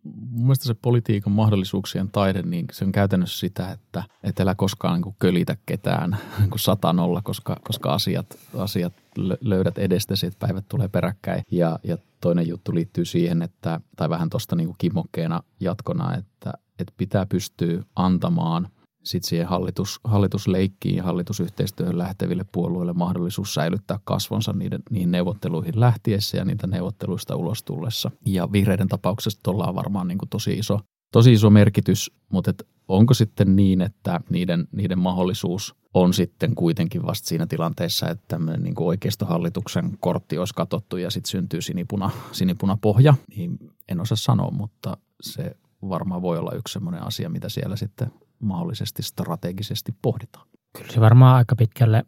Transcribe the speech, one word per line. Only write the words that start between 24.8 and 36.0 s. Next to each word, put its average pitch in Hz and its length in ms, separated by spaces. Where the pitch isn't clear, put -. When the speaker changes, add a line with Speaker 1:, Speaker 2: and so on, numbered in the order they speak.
Speaker 1:
niihin 90 220
neuvotteluihin 90 680
lähtiessä 107 580
ja 92 80
niitä 95 220
neuvotteluista 92 680
ulos 87 280
tullessa. 90 480
Ja 92 260
vihreiden 98 360
tapauksessa - 560
tuolla 95 240
on 92 80
varmaan 92 320
niinku 92 180
tosi 101 280
iso, 107 260
tosi 117 220
iso 107 160
merkitys, 104 640
mut 92 180
et - 200
onko 110 260
sitten 101 420
niin, 95 260
että 87 380
niiden, 87 420
niiden 92 280
mahdollisuus 92 760
on 90 200